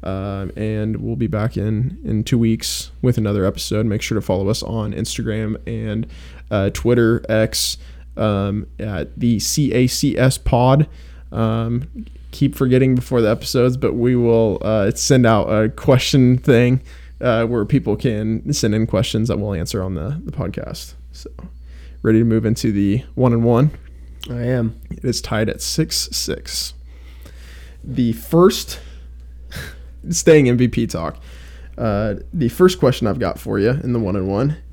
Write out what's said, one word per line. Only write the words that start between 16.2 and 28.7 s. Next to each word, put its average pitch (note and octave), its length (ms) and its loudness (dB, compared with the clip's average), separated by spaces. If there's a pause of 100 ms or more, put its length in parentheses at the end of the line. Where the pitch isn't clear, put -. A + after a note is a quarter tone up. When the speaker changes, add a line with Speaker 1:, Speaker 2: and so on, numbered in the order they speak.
Speaker 1:
thing, B2 440 4 (380)
uh, A#2 260 2
where A2+ 200 0
people A2+ 300 0
can A2 580 -2
send G#2+ 220 0
in A2 100 2
questions A2 420 0
that A2+ 120 -2
we'll G#2 160 -4
answer F2+ 260 -4
on F#2 140 -4
the, G#2+ 280 -6
the - 80 -10
podcast. - 640 -8 (180)
So, - 180 -16 (720)
ready A2 160 6
to A#2 60 4
move A2+ 200 2
into A2+ 260 0
the G2+ 320 0 (120)
one B2 180 2
and A#2 100 2
one? A#2+ 280 4 (580)
Speaker 2:
I A#2+ 140 -6
am. A#2+ 360 -2 (120)
Speaker 1:
It - 120 -12
is B2+ 180 -2
tied A2 280 -2
at - 120 -6
six - 500 -4
six. - 600 -6 (1120)
The B2 300 0
first, - 680 4 (720)